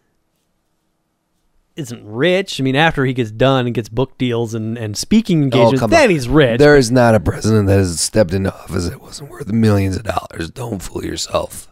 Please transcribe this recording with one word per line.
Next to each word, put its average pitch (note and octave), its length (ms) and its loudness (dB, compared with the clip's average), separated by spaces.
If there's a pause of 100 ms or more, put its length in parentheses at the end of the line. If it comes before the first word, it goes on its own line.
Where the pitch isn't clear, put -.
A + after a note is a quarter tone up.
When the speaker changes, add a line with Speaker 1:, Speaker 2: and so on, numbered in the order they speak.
(1800)
Speaker 1:
isn't A#2 300 -12
rich. E3+ 540 -2
I C3+ 40 -4
mean, C3 120 0
after D#3 300 2
he C3+ 80 -2
gets A#2+ 180 -4
done B2+ 340 0
and A#2+ 80 -4
gets A2 160 -6
book B2 280 -4
deals A#2 360 -4
and, A2 240 -8
and G#2+ 180 -8
speaking G#3 440 0
Speaker 2:
Oh, C#3+ 40 2
Speaker 1:
engagements, B2+ 360 4
Speaker 2:
come A#2+ 100 0
Speaker 1:
then D#4+ 160 4
Speaker 2:
on. A3+ 60 4
Speaker 1:
he's C3 180 -2
rich. B2+ 300 4
Speaker 2:
There D3 180 8
is A#2+ 140 2
not A#2+ 240 4
a G#2 40 4
president G#2 480 0
that G2 100 4
has F2 220 -2
stepped G#2 340 0
into F#2+ 200 -2
office - 360 -8
that - 120 -12
wasn't - 300 -18
worth - 200 -12
millions G#2 460 2
of - 60 -12
dollars. - 480 -8
Don't G2 320 -10
fool - 200 -10
yourself. - 680 -8